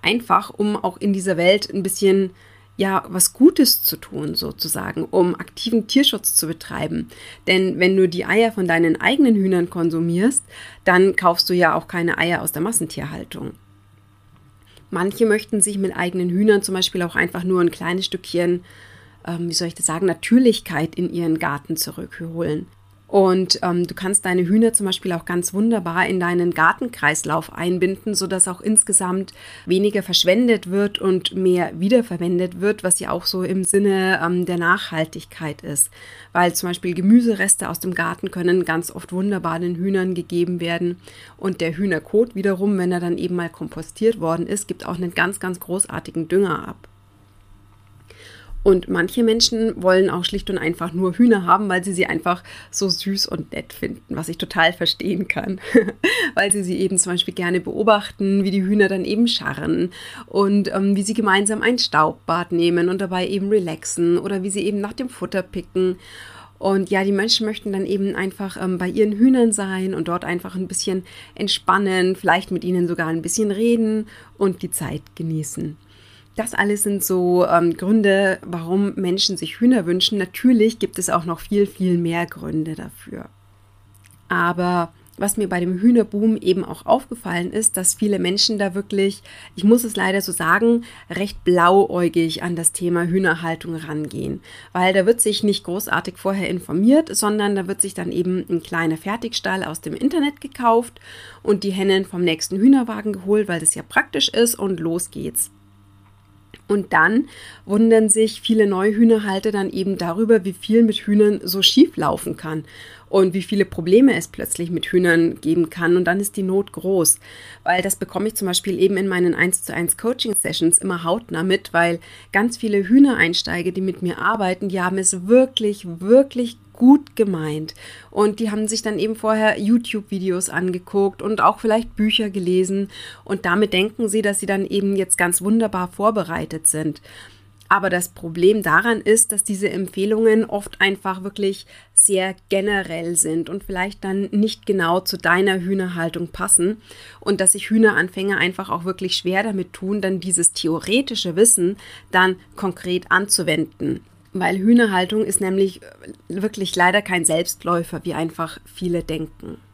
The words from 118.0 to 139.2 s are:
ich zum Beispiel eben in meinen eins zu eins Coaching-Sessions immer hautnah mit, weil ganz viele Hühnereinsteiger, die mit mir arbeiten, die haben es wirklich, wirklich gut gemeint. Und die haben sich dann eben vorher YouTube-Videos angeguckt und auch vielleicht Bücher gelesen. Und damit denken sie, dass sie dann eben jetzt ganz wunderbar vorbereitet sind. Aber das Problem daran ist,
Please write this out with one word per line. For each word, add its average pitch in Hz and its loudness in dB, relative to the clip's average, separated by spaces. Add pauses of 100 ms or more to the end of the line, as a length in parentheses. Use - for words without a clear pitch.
ich 220 -6
zum 196 -4
Beispiel 180 -4
eben 190 4
in 196 0
meinen 180 2
eins - 0
zu - -10
eins 170 -4
Coaching-Sessions 220 -2
immer 180 -4
hautnah 170 -2
mit, 190 0
weil 170 2 (320)
ganz 226 0
viele 202 -2
Hühnereinsteiger, 180 4
die 190 -4
mit 185 -4
mir 175 -4
arbeiten, 196 -2
die 185 -4
haben 185 -2
es 185 -2
wirklich, 220 2 (120)
wirklich 240 4 (220)
gut 277 6
gemeint. 156 -2 (340)
Und 208 0
die 226 -2
haben 214 -2
sich 220 -4
dann 214 -4
eben 214 -2
vorher 220 0
YouTube-Videos 202 -2
angeguckt 185 -2
und 208 -2
auch 190 4
vielleicht 226 0
Bücher 214 0
gelesen. 185 0 (340)
Und 196 -6
damit 202 2
denken 214 0
sie, 214 0
dass 202 0
sie 190 -6
dann 196 -2
eben 196 0
jetzt 185 -2
ganz 175 0
wunderbar 202 0
vorbereitet 165 -2
sind. 156 -2 (680)
Aber 190 2
das 180 -2
Problem 175 2
daran 196 2
ist, 214 2